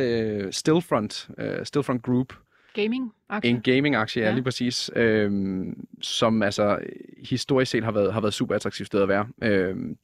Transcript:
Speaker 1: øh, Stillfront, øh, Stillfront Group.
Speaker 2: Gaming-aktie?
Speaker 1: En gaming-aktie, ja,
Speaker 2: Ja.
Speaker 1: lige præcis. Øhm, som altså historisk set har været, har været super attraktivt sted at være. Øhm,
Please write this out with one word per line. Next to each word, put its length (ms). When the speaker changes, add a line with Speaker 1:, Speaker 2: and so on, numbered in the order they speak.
Speaker 1:
øh, 520
Stillfront, 840
øh, 280
Stillfront 380
Group. 300
Speaker 2:
Gaming-aktie? 800
Speaker 1:
En 100
gaming-aktie, 640
ja, 60
Speaker 2:
Ja. 40
Speaker 1:
lige 100
præcis. 520
Øhm, 880
som 420
altså 360
historisk 420
set 120
har 80
været, 220
har 80
været 120
super 220
attraktivt 320
sted 140
at 60
være. 200
Øhm, 640